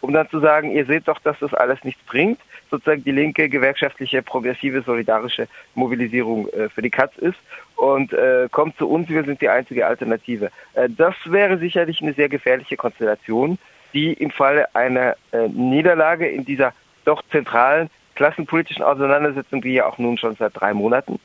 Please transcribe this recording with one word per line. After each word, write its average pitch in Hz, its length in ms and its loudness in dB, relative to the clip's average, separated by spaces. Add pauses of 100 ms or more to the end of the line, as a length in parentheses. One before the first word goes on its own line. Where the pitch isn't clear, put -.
um 135 80 -2
dann 156 160 4
zu 160 120 -4
sagen, 151 300 4
"Ihr 143 140 0
seht 147 240 0
doch, 156 120 -2
dass 151 180 -2
das 143 160 -6
alles 131 280 0
nichts - 220 -10
bringt", 185 340 0 (320)
sozusagen 147 340 -2
die 139 60 -2
linke, 151 380 0
gewerkschaftliche, 135 720 -2
progressive, 127 600 -4
solidarische 117 680 -2 (260)
Mobilisierung, 117 760 -2
äh, 107 180 -4
für - 140 -8
die 113 80 -2
Katz - 260 0
ist. 185 220 -2 (380)
Und, 135 360 0
äh, 127 380 2
"Kommt 156 260 -2
zu - 120 -2
uns, 165 200 0
wir 156 160 -2
sind 139 160 -6
die 143 80 0
einzige 120 380 0
Alternative." 113 640 -4 (240)
Äh, 127 160 0
das 165 240 2 (100)
wäre 190 320 2
sicherlich 170 460 -2
eine 156 100 -4
sehr 143 160 0
gefährliche 131 480 -2
Konstellation, 117 840 -2 (360)
die 151 180 0
im 143 180 -4
Falle 143 440 2
einer, 127 420 2 (160)
äh, 117 160 0
Niederlage 160 800 2
in 135 160 -6
dieser 135 300 0 (300)
doch 151 260 2
zentralen 143 580 2 (260)
klassenpolitischen 160 680 0
Auseinandersetzung, 139 800 0
die 127 100 -4
ja 127 140 4
auch - 120 -4
nun 120 200 -2
schon 110 180 -4
seit 107 180 -2
drei 101 200 -2
Monaten 113 500 0